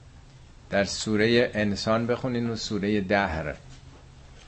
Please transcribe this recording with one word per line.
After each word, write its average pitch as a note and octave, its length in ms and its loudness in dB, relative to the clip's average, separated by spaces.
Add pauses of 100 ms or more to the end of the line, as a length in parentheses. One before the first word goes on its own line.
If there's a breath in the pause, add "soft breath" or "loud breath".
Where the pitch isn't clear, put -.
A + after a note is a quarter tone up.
(680)
در G2 140 2
سوره A2+ 680 2
انسان G#2+ 540 0
بخونین A#2+ 420 -2
و A2+ 60 -4
سوره G#2 460 0
دهر، F#2 540 0 (920)